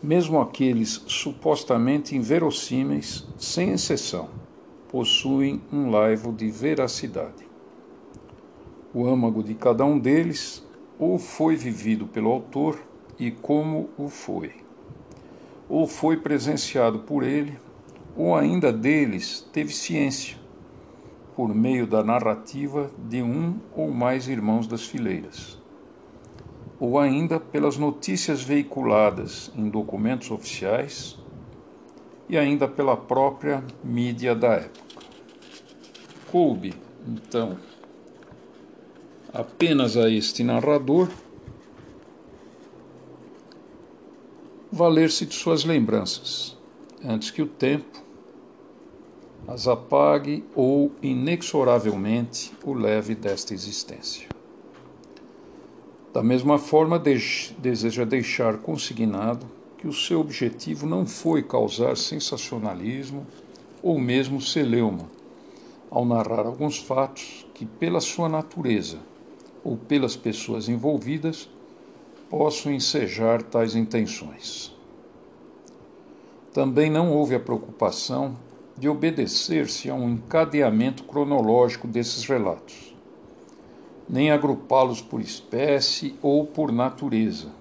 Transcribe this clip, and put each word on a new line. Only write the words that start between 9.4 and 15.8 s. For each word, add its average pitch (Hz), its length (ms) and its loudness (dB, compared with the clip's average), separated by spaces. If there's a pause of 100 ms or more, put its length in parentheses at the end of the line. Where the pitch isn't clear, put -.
de 110 100 -6
cada 120 300 4
um 147 140 4
deles 147 680 2 (340)
ou 170 200 2
foi 160 380 2
vivido 110 500 -2
pelo 110 240 0
autor 139 480 0 (400)
e 120 120 -2
como 151 680 0
o 143 120 -8
foi, 92 440 -8 (1160)
ou 156 180 2